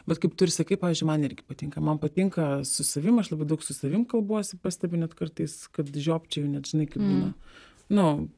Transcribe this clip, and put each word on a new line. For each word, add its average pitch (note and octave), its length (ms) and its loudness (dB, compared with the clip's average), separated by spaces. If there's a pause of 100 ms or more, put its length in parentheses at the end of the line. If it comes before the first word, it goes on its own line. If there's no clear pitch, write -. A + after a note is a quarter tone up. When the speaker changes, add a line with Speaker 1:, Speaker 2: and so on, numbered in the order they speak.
Speaker 1:
bet E3 140 0
kaip - 180 2
tu - 80 6
ir E3+ 60 0
sakai, E3+ 260 0
pavyzdžiui, E3+ 280 0
man D#3 180 2
irgi - 240 -4
patinka. D3 340 -8
Man D3+ 160 2
patinka D3+ 680 0
su - 180 -2
savim, F3+ 340 2
aš G#3 140 0
labai D#3 160 -2
daug D#3 160 -2
su - 100 -6
savim E3 320 0
kalbuosi, G#3+ 560 -2
pastebiu F3 380 -2
net E3 160 -4
kartais, D#3+ 560 -6
kad D3 160 -4
žiopčioju, D3 640 -2
net C#3+ 180 -4
žinai, D#3 180 2
kaip - 140 -6
Speaker 2:
Mm. G3 80 2
Speaker 1:
būna. - 240 2 (560)
Nu, D#3+ 480 4